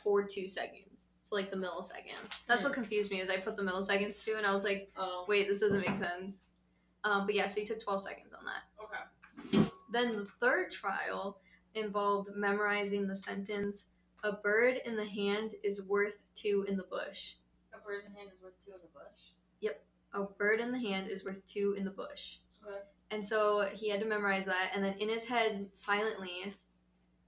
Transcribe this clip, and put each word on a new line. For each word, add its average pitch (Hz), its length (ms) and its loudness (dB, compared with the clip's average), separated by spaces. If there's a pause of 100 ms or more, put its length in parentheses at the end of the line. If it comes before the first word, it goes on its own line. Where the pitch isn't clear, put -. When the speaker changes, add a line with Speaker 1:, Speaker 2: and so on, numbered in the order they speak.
Speaker 1:
four 202 200 4
two 196 220 -4
seconds. - 640 -8 (140)
So, - 140 -8
like, 196 140 -2
the 190 60 -4
millisecond. - 880 -6
That's 233 160 8
what 277 120 2
Speaker 2:
Hmm. 254 80 0
Speaker 1:
confused 208 280 2
me, 190 100 0
is 185 100 0
I 190 100 2
put 202 160 -4
the 202 60 -2
milliseconds 196 600 2
too, 220 140 -2
and 214 100 0
I 196 60 6
was 196 100 2
like, 196 340 -2
Speaker 2:
Oh. 180 300 -4
Speaker 1:
"Wait, 196 220 4
this 202 120 2
doesn't 202 200 4
make 196 160 0
sense." 190 400 -4 (680)
Um, 202 240 4
but 208 80 2
yeah, 196 140 4
so 208 120 0
he 208 60 -2
took 220 140 -4
twelve 196 220 0
seconds - 320 -6
on - 100 -16
that. - 180 -6 (200)
Speaker 2:
Okay. - 880 -2 (200)
Speaker 1:
Then 233 260 2
the 202 100 -6 (140)
third 330 300 2
trial 196 720 -4 (340)
involved 202 640 0
memorizing 202 720 2
the 190 80 -4
sentence, 202 720 -4 (360)
"A 208 100 0
bird 220 520 4
in 233 120 -4
the 208 100 -2
hand 202 480 0 (100)
is 202 180 -2
worth 202 420 0 (100)
two 202 340 0
in 196 80 0
the 185 80 -2
bush." - 500 -8 (380)
Speaker 2:
A 214 60 -18
bird 202 260 -8
in 202 80 -18
the 202 60 -18
hand 202 140 -16
is 185 80 -20
worth 185 240 -20
two 196 80 -18
in 185 80 -16
the 170 80 -20
bush? - 440 -20 (280)
Speaker 1:
Yep. - 240 -4 (280)
"A 202 120 -2
bird 208 360 2
in 240 120 -2
the 254 60 -2
hand 190 300 0
is 196 160 -6
worth 190 220 -8
two 202 300 0
in 196 80 -2
the 196 60 -2
bush." - 480 -10 (280)
Speaker 2:
Okay. 196 160 -8 (280)
Speaker 1:
And 214 160 -4
so 208 360 4 (100)
he 208 160 -4
had 202 120 0
to 220 60 -2
memorize 202 400 2
that, 185 280 2
and 202 100 0
then 196 140 -2
in 208 100 0
his 226 180 0
head, 214 500 0
silently, 196 800 -2 (720)